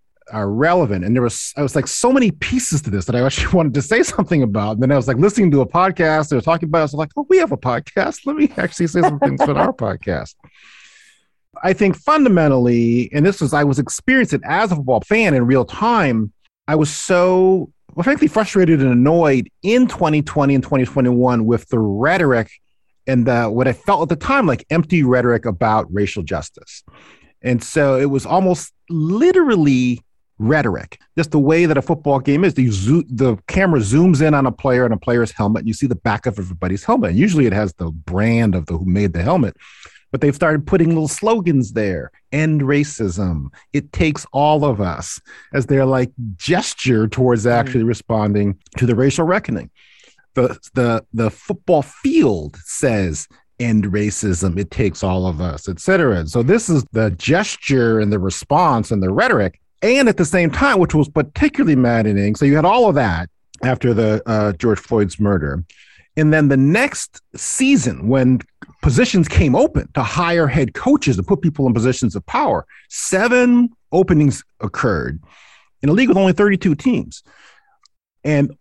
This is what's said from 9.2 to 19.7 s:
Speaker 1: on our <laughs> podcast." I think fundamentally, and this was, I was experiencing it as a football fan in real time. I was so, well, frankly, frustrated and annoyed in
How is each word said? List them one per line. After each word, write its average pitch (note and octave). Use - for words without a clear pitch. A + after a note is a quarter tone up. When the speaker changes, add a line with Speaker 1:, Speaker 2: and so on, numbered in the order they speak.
Speaker 1:
on -
our -
<laughs> -
podcast." E2+
I F#3
think F#3+
fundamentally, B2+
and D3
this G3
was, C#3+
I D3
was C#3
experiencing B3
it -
as F#3
a F3
football B2+
fan G#3
in B2
real B2+
time. D3+
I D3+
was D3+
so, F#3
well, E3+
frankly, C#4
frustrated F3+
and C3+
annoyed C3+
in A#3